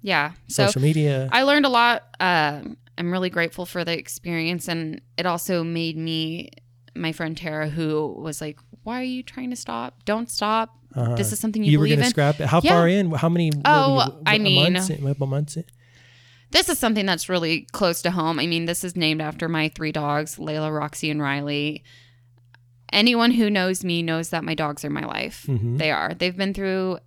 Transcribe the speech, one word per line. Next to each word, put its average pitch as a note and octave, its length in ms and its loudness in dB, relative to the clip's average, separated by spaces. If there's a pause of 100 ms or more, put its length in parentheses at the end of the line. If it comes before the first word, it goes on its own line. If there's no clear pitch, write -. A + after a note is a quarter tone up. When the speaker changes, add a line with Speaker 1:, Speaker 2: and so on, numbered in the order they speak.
Speaker 1:
Yeah. E3 300 0 (160)
So G3+ 180 2
Speaker 2:
social C#3 160 2
media. D3 500 2
Speaker 1:
I B3 100 4
learned C#4+ 240 4
a - 40 4
lot. A#3+ 340 2 (160)
Uh, D#3 400 2 (360)
I'm F3 160 -2
really F#3 180 -2
grateful E3+ 360 -2
for F3 180 -6
the E3 120 -2
experience, E3+ 720 -6
and E3 320 -6 (160)
it F3 100 -2
also F3 380 -2
made E3 320 -4
me, D#3+ 540 -4 (460)
my E3 160 -4
friend D#3+ 240 -6
Tara, D#3 320 -6
who D3+ 500 -2
was D3+ 220 -8
like, D3+ 180 -10 (260)
"Why A#3 160 -6
are B3+ 40 -4
you B3+ 180 -6
trying B3+ 280 -10
to A#3+ 60 -8
stop? - 480 -10
Don't A3+ 260 -2
stop. A3 460 -2 (200)
Speaker 2:
Uh-huh. A#2+ 200 0
Speaker 1:
This G#2+ 160 0
is G#2+ 80 -6
something A2+ 220 -2
you D3+ 100 6
Speaker 2:
You D3+ 60 6
were D3+ 60 6
Speaker 1:
believe D3 140 4
Speaker 2:
gonna F#3 80 4
Speaker 1:
in." B3 40 4
Speaker 2:
scrap D3 300 2
it? D3+ 60 0
How D#3+ 160 4
Speaker 1:
Yeah. F4 100 6
Speaker 2:
far E3+ 160 6
in? F#3 240 4
How D#3+ 160 2
many, E3+ 220 2
what D3 80 0
were C#3 80 -6
Speaker 1:
Oh, A#3+ 400 6
Speaker 2:
you, - 200 -10
Speaker 1:
I G#3 100 6
Speaker 2:
a - 40 4
Speaker 1:
mean, F3+ 320 6
Speaker 2:
months F3+ 180 2
in, D3 140 -4
a C3+ 40 0
couple C#3 200 0
months D3 280 -2
in? E3 80 -8 (880)
Speaker 1:
this F4 160 4
is D#4+ 100 0
something G#3+ 280 2
that's F3 220 -2
really E3 440 0
close F3 300 0
to E3+ 100 0
home. E3 280 0
I D3+ 60 0
mean, E3 200 0
this F3 180 -4
is F3+ 120 -8
named D#3 240 0
after D#3 280 -6
my D#3+ 200 0
three D#3 240 -6
dogs, D3+ 440 -2
Layla, D#3 400 -4
Roxy, D3+ 340 -4
and D3 120 -2
Riley. D3 640 -2 (1080)
Anyone A#3 400 4
who A3+ 180 4
knows F#3 340 0
me E3+ 180 0
knows E3 280 -2
that E3 140 -4
my D#3+ 100 -2
dogs D3 300 -4
are D3 60 -6
my C#3+ 140 -4
life. - 420 -8
Speaker 2:
Mm-hmm. A#2+ 300 0
Speaker 1:
They D#3 140 0
are. F2+ 240 -2
They've F3+ 220 -4
been G3 180 -2
through F#3+ 520 -2